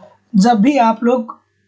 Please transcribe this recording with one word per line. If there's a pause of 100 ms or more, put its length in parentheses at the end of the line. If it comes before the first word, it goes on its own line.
(360)
जब
भी
आप
लोग (300)